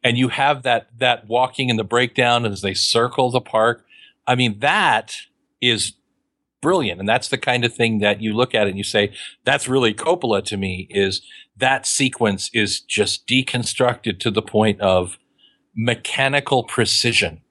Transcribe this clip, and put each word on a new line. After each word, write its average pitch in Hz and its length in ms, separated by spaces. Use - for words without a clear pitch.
And 120 140
you 127 120
have 139 340
that, 120 240
that 120 280
walking 127 420
and 113 100
the 107 60
breakdown 120 640
as 98 160
they 98 100
circle 120 580
the 123 100
park. 113 440
I 123 100
mean, 113 240
that 147 540
is 117 340
brilliant. 131 380
And 101 80
that's 113 200
the - 80
kind 120 280
of 120 100
thing 113 240
that 104 240
you 110 100
look 117 220
at 107 120
and 98 120
you 101 60
say, 104 280
"That's 139 240
really 127 240
Coppola 117 520
to 104 120
me," 95 340
is 98 300
that 131 280
sequence 113 680
is 104 260
just - 460
deconstructed 123 960
to 117 100
the 104 100
point 107 400
of 92 380
mechanical 131 880
precision. 107 760